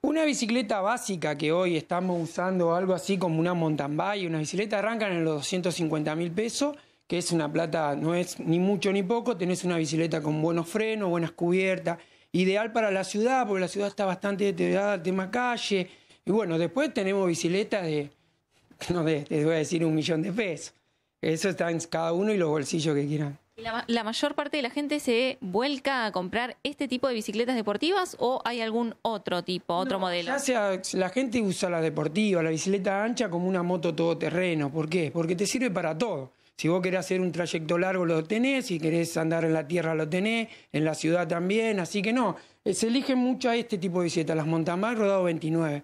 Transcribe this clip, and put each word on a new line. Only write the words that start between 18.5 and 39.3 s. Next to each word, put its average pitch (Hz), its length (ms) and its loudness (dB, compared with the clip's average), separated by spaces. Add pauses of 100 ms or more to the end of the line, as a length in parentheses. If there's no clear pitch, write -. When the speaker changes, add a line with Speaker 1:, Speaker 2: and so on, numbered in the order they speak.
Speaker 1:
<laughs> - 440 -18
no, 175 100 0
de, 151 180 2
te 147 220 0
voy 165 120 4
a - 20 2
decir, 160 260 0
un 160 120 2
millón 156 260 0
de 190 100 -2
pesos. 185 420 -4 (480)
Eso 160 280 0
está 170 220 0
en 165 80 0
cada 165 340 -2
uno 196 180 2
y 208 60 2
los 170 120 2
bolsillos 156 460 0
que 143 120 0
quieran. 147 320 -2 (160)
Speaker 2:
¿Y - 80 -18
la 226 80 -6
ma-, 233 160 -4
la 233 160 0
mayor 285 320 0
parte 294 220 -2
de 294 40 0
la 233 80 -2
gente 294 300 -2
se 247 420 0
vuelca 262 640 -2
a - 60 -2
comprar 196 500 -4
este 285 260 -4
tipo 247 200 -2
de 247 80 0
bicicletas 226 400 -2
deportivas 294 640 0
o 254 260 0
hay 233 160 -2
algún 226 400 -2
otro 190 420 -2
tipo, 180 300 -4
otro 185 200 0
Speaker 1:
No, 190 80 0
Speaker 2:
modelo? 175 260 -2
Speaker 1:
ya 262 100 -2
sea, 214 420 0 (140)
la 185 160 0
gente 247 320 0
usa 190 260 0
la 175 140 0
deportiva, 160 600 2
la 160 80 2
bicicleta 196 520 0
ancha 233 280 -2
como 175 160 0
una 185 160 0
moto 175 320 0
todoterreno. 160 760 0
¿Por 156 160 -2
qué? 160 240 0
Porque 165 240 0
te 190 120 0
sirve 254 240 0
para 170 260 -2
todo. 156 320 -2 (260)
Si - 120 -2
vos 180 160 2
querés 185 160 2
hacer 185 200 0
un 185 120 0
trayecto 170 480 0
largo, 185 260 2
lo 165 180 2
tenés. 247 440 0
Si 170 120 -2
querés 165 380 0
andar 165 260 2